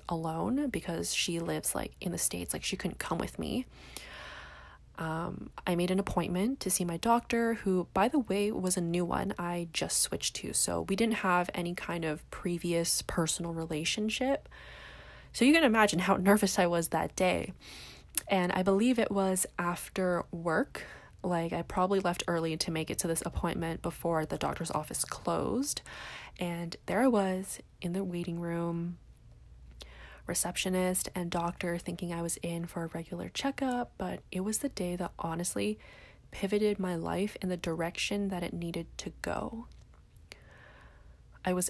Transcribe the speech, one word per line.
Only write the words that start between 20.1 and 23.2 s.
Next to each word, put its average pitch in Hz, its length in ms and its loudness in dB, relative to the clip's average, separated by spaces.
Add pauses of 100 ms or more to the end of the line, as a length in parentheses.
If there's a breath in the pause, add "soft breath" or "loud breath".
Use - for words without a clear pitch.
work. 170 520 0 (380 loud breath)
Like, 170 300 0
I 170 120 -2
probably 190 360 2
left 175 300 0
early 165 260 0
to 165 160 -2
make 160 180 -2
it - 100 -6
to - 80 -2
this 165 180 -2